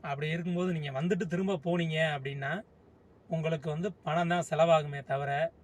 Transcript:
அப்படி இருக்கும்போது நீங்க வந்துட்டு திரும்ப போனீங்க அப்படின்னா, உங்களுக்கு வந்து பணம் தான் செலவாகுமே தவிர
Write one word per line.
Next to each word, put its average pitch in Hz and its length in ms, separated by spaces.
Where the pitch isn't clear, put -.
அப்படி 147 260
இருக்கும்போது 175 440
நீங்க 147 180
வந்துட்டு 175 360
திரும்ப 185 380
போனீங்க 170 320
அப்படின்னா, 139 440
உங்களுக்கு 160 420
வந்து 170 220
பணம் 170 360
தான் 175 220
செலவாகுமே 156 540
தவிர 139 480